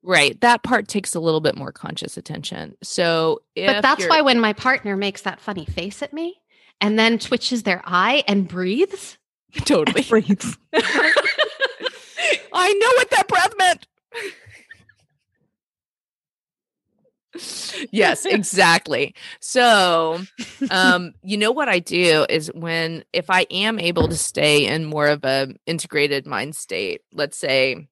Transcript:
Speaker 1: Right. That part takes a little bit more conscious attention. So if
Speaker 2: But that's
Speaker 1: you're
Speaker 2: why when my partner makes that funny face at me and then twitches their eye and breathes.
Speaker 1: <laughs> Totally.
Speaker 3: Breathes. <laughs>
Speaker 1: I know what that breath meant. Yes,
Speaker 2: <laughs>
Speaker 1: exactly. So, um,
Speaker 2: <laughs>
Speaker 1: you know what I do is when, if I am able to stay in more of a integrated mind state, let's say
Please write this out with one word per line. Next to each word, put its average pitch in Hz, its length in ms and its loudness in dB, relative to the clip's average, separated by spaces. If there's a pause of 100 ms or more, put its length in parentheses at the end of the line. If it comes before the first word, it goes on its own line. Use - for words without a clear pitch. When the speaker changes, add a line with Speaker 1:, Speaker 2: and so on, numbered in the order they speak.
Speaker 1:
Right. 143 360 2
That 240 240 4
part 220 240 0
takes - 260 -4
a 170 60 -2
little 160 200 2
bit 151 160 0
more - 140 -10
conscious - 460 -12
attention. - 680 -12
So 165 580 0 (140)
if 180 140 -2
Speaker 2:
But 208 140 2
that's 277 180 4
Speaker 1:
you're - 80 -2
Speaker 2:
why 320 120 6
when 254 200 4
my 214 120 2
partner 220 440 -2
makes 196 260 -4
that 185 180 -8
funny 185 240 -8
face 185 380 -8
at - 100 -10
me 330 280 -8 (400)
and 208 180 2
then 226 220 4
twitches 240 420 -4
their 180 220 -2
eye 202 420 2
and 196 220 2
breathes. 185 680 -2 (380)
Speaker 1:
<laughs> - 100 -8
Totally. 196 380 2
Speaker 3:
Breathes. - 600 0
<laughs> - 100 -16
Speaker 1:
I - 2000 -2
know 440 240 4
what 494 140 2
that 392 180 2
breath 381 280 2
meant. 370 300 2 (4000)
Yes, 196 360 0
Speaker 2:
<laughs> - 0 -
Speaker 1:
exactly. 170 880 2 (260)
So, 180 800 4 (500)
um, 180 480 2
Speaker 2:
<laughs> - 40 -20
Speaker 1:
you 196 140 -4
know 214 160 2
what 285 160 0
I 185 100 2
do 170 500 2
is 156 260 -4
when, 165 580 -6
if 185 180 -4
I 185 200 2
am 208 280 -2
able 170 300 0
to 165 80 -2
stay 147 500 2
in 156 180 -2
more 151 220 -2
of 147 180 0
a 135 240 -2 (180)
integrated 147 600 -2
mind 139 300 -6
state, - 460 -8 (100)
let's 147 260 -8
say 135 540 -2